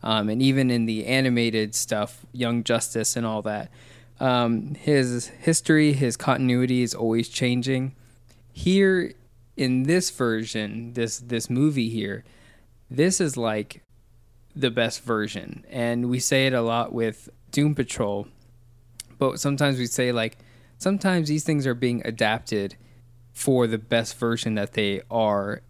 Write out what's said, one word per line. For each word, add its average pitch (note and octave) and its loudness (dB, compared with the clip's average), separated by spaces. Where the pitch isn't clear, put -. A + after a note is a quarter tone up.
um, A2 0
and A2+ 0
even C3+ 4
in A#2 2
the A2 -4
animated A#2 2
stuff, - -4
Young A#2+ -2
Justice A2+ 0
and A#2 -4
all A2 -4
that. G#2 -6
Um, B2 0
his B2+ 0
history, D#3 2
his C3 0
continuity B2+ 2
is A#2 -2
always A2+ 0
changing. B2+ -2
Here F#3+ 2
in B2+ 2
this F3 2
version, A2+ -4
this, A#2 -4
this A#2+ -4
movie B2+ 2
here, A2 -6
this E3 2
is, C#3+ 0
like, G#2+ -4
the C3+ 0
best A2+ 0
version. G#2+ -4
And A#2+ -2
we B2+ 0
say C3+ 2
it C3 2
a A#2+ 2
lot A#2 0
with A2+ -4
Doom D3 2
Patrol, G2+ -4
but C3+ 0
sometimes C#3 0
we B2 -2
say, B2 0
like, A2+ -2
sometimes F#3 0
these D3+ -2
things D3 0
are B2 0
being A#2+ 0
adapted G#2+ -2
for B2+ 2
the A2+ -2
best A2+ -2
version A#2 -2
that G2+ -4
they G2+ 0
are G#2+ 0